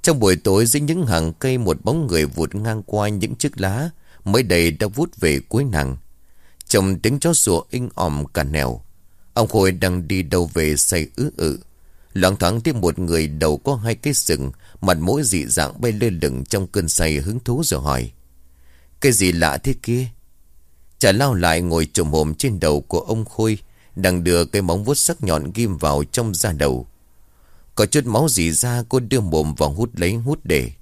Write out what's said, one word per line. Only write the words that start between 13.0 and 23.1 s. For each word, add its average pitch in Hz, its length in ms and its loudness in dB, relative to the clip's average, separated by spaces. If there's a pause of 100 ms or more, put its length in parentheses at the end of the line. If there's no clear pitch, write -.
đầu 76 300 0
có 135 180 -2
hai 110 200 -4
cái 143 180 -4
sừng, 67 380 -2 (300)
mặt 90 160 2
mũi 104 260 0
dị 95 220 0
dạng 65 360 -2
bay 117 100 0
lơ 110 180 0 (120)
lửng 67 240 -2
trong 98 220 -2
cơn 87 200 -2
say 80 280 0
hứng 95 240 -4
thú 123 260 -2
rồi 73 160 -2
hỏi: 64 300 -2 (880)
"Cái 135 100 4
gì 95 200 2
lạ 82 260 0
thế 135 160 -2 (100)
kia?" 120 240 -2 (920)
Chả 98 120 6
lao 131 220 2
lại 87 280 2
ngồi 82 320 2
chồm 78 180 0
hổm 78 240 2
trên 110 240 -2
đầu 76 220 2
của - 180 -2
ông 113 260 -4